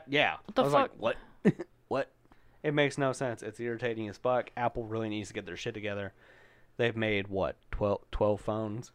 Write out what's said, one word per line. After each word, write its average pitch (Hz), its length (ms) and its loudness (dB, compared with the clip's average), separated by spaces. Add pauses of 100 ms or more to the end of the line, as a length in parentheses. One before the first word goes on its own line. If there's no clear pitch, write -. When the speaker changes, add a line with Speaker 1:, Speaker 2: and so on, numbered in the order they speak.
Speaker 1:
yeah. 131 360 2
Speaker 2:
"What - 120 -12
the 262 60 6
Speaker 1:
I - 20 4
was 143 80 2
Speaker 2:
fuck?" 269 180 6 (100)
Speaker 1:
like, 117 160 0 (280)
"What?" 208 100 6 (180)
<laughs> - 160 -18
What? 135 220 -2 (540)
It 151 100 0
makes 147 240 2
no 135 140 2
sense. 120 300 -4
It's 110 180 -8
irritating 117 480 -2
as 98 100 -10
fuck. 123 380 0
Apple 120 280 -2
really 110 240 -2
needs 104 200 -4
to - 60 -12
get 101 120 -6
their 92 100 -10
shit 113 180 -6
together. 101 380 -6 (680)
They've 117 180 2
made, 107 320 2
what, 95 280 0 (140)
twelve, 101 300 0 (100)
twelve 104 300 2
phones, 110 540 -6